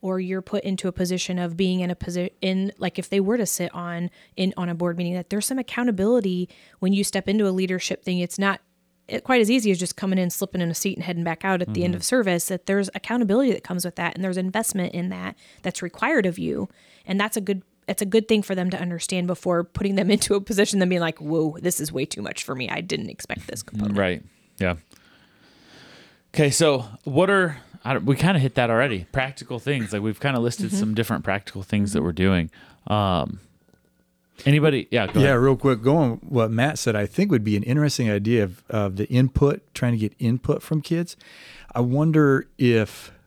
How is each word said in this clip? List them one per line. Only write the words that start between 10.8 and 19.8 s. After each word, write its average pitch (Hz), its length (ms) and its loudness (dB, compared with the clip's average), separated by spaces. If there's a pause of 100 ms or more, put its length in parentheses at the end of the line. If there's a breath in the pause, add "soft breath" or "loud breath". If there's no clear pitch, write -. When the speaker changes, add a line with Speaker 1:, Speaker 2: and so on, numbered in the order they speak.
Speaker 1:
and - 60 -8
heading 170 200 -4
back 165 220 -4
out 185 160 0
at 175 140 -4
the 175 80 0
end 175 100 0
Speaker 2:
Mm-hmm. 180 40 -4
Speaker 1:
of 175 60 -8
service, 196 440 2
that 185 180 -6
there's 196 300 0
accountability 233 580 2
that - 100 -4
comes 180 220 -4
with 175 120 -8
that. 175 180 -4
And 185 80 -4
there's 185 140 -2
investment 185 580 -2
in 175 140 -4
that 185 260 -10 (260 soft breath)
that's - 220 -6
required 226 420 0
of 175 140 -2
you. 165 300 -4 (360 soft breath)
And 190 140 -2
that's 214 180 0
a 214 40 -2
good, 190 200 -4 (240)
that's - 160 -4
a 214 60 -2
good 214 200 2
thing 214 140 4
for 196 140 -4
them 180 160 0
to 185 100 -6
understand 175 460 -4
before 175 360 0
putting 196 300 -2